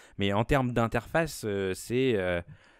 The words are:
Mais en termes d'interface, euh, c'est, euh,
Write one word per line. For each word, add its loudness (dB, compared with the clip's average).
Mais 2
en 2
termes 2
d'interface, -2
euh, 0
c'est, 0
euh, 0